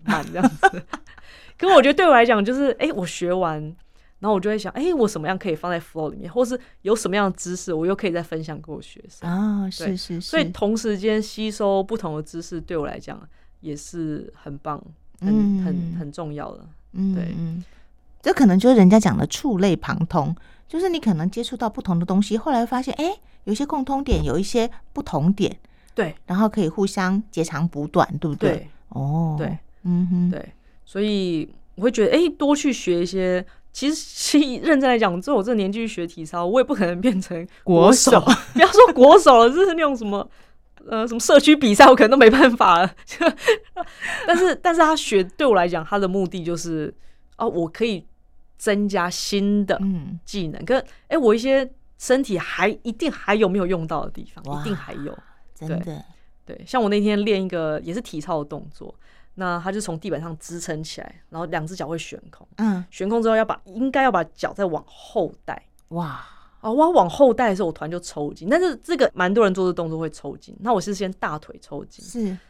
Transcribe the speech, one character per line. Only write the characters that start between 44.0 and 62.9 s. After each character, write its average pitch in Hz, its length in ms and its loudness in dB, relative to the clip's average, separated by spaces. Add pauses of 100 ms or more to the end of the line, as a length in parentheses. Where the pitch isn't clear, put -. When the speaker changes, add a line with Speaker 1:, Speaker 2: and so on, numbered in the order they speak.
Speaker 1:
但 349 100 2
是， 359 200 2
但 339 180 0
是 330 80 4
他 311 120 4
学， 202 300 0
对 277 220 -4
我 233 80 4
来 180 120 2
讲， 170 160 -4
他 202 160 -4
的 196 80 0
目 185 200 -2
的 170 180 -10
就 170 100 -4
是， 160 380 -6 (460)
哦， 226 100 -4
我 165 200 -2
可 - 160 -6
以 214 200 -4 (540)
增 208 300 -2
加 180 200 -2
新 202 560 -2
的 190 160 -2
Speaker 2:
嗯。 180 440 -6
Speaker 1:
技 180 240 -8
能， 143 160 -12
跟， 247 200 0 (220)
哎， 302 100 -4
我 240 160 4
一 233 60 2
些 262 320 0 (280)
身 262 220 0
体 220 160 -4
还， 175 320 -2 (140)
一 233 80 -8
定 269 200 -6
还 - 260 -2
有 214 120 2
没 196 100 -2
有 185 80 -2
用 175 200 -4
到 151 180 -6
的 139 60 -10
地 - 240 -12
方， - 120 -20
Speaker 2:
哇， 147 140 -8
Speaker 1:
一 151 40 -10
定 196 100 -6
还 - 180 -12
有。 - 240 -12 (380)
Speaker 2:
真 156 140 -14
的。 165 100 -6
Speaker 1:
对。 160 240 -12 (420)
对， - 220 -18
像 254 160 -2
我 208 60 0
那 208 120 0
天 208 240 0
练 202 160 0
一 190 80 -6
个 160 320 -4
也 170 140 -10
是 175 60 -8
体 160 200 -12
操 165 180 -6
的 147 60 -8
动 147 280 -14
作， - 200 -18 (420)
那 180 260 -6
他 185 100 -6
就 202 100 -6
从 175 180 -8
地 190 120 -10
板 147 100 -4
上 165 180 -12
支 170 220 -14
撑 160 220 -8
起 - 180 -14
来， - 300 -20
然 160 80 -12
后 170 80 -8
两 160 180 -6
只 180 120 -12
脚 156 100 -8
会 165 100 -6
悬 - 240 -14 (100)
空。 - 160 -20 (100)
Speaker 2:
嗯。 196 340 -2